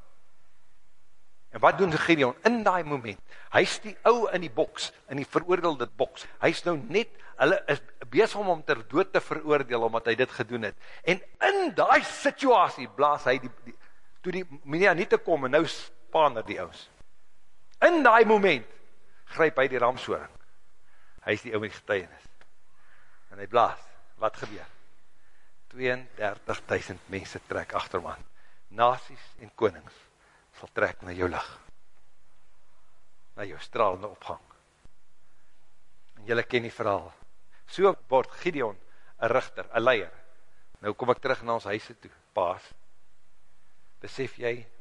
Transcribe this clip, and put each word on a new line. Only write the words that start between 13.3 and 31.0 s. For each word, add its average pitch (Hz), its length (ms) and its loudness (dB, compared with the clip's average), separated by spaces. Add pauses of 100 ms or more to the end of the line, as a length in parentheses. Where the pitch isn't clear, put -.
die, 123 80 -8 (140)
die, 120 100 -10 (480)
toe 180 140 -2
die 185 80 -2 (180)
Midianiete 180 560 4
kom, 139 300 2
en 139 80 6
nou 165 100 8
spaner 131 800 0
die 92 140 -4
ouens. - 240 -10 (1000)
In 330 160 6
daai 226 220 10
moment 196 420 6 (680)
gryp 160 220 4
hy 135 140 6
die 123 100 0
ramshoring. 120 540 0 (920)
Hy 107 120 2
is - 80 -12
die 117 100 -6
ou 104 60 0
met 104 100 -6
die - 60 -12
getuienis. - 500 -4 (1040)
En 98 80 -12
hy 98 80 -8
blaas. 110 340 4 (400)
Wat 110 160 0
gebeur? 104 300 -10 (1040)
Tweeëndertig 123 960 -2
duisend 92 420 -2
mense 95 380 -8
trek 95 260 -4
agter 95 280 -2
hom - 100 -8
aan. - 120 -10 (460)
Nasies 123 540 0 (180)
en 113 140 -16
konings - 400 0 (640)
sal - 140 -16
trek 98 280 0